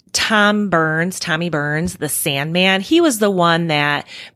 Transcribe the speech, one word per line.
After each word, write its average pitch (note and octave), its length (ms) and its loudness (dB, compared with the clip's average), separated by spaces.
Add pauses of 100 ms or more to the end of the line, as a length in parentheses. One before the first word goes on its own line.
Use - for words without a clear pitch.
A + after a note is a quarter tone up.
(120)
Tom G#3 560 2
Burns, E3 500 0
Tommy E3+ 300 -4
Burns, D#3 480 -2
the - 120 -6
Sandman. F3 720 0
He E4 180 2
was C#4 180 2
the G#3 120 2
one E3+ 380 2
that D3 380 0 (300)